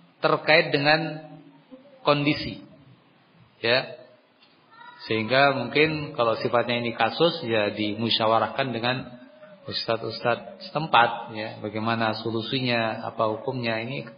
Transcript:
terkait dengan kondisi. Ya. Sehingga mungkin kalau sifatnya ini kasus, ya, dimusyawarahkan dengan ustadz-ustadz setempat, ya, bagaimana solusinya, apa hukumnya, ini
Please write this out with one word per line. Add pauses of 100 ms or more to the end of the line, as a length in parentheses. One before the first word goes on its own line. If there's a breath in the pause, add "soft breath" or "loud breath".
(180)
terkait
dengan (720)
kondisi. (960)
Ya. (1000)
Sehingga
mungkin
kalau
sifatnya
ini
kasus,
ya,
dimusyawarahkan
dengan (480)
ustadz-ustadz
setempat,
ya, (100)
bagaimana
solusinya, (100)
apa
hukumnya,
ini (100)